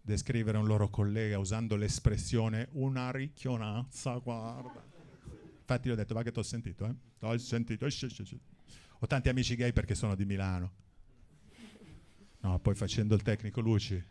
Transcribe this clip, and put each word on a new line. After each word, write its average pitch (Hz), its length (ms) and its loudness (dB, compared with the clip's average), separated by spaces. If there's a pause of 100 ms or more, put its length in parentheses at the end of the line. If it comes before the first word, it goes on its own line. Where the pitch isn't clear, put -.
descrivere 107 560 0
un 107 80 2
loro 104 240 4
collega 104 480 2
usando 107 380 0
l'espressione 110 960 2
"una 131 400 -2
ricchionazza, 127 1040 -4
guarda". 120 680 -8 (760)
Infatti 127 300 -2
gli - 20 2
ho 117 40 2
detto, 107 200 -2
"Va 113 80 -2
che 117 80 -2
t'ho 117 100 -4
sentito, 107 460 -6
eh? 117 80 -4 (240)
L'ho 113 180 -2
sentito, 117 480 -2
eh, 143 60 0
sì, 131 180 -6
sì, - 160 -10
sì." 123 140 -14 (580)
Ho 120 80 0
tanti 131 240 2
amici 123 260 2
gay 120 180 2
perché - 200 4
sono 101 220 2
di 101 100 0
Milano. 92 460 0 (1700)
No, 92 180 0
poi 101 160 4
facendo 107 400 2
il 101 80 6
tecnico 107 400 -2
luci 101 500 2